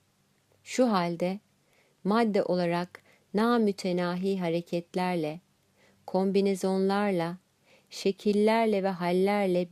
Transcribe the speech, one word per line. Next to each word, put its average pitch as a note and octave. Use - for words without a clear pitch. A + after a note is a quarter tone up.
Şu B3
halde F3
madde G#3
olarak F3
namütenahi G3
hareketlerle, E3+
kombinezonlarla, F#3+
şekillerle G#3
ve G3
hallerle F3+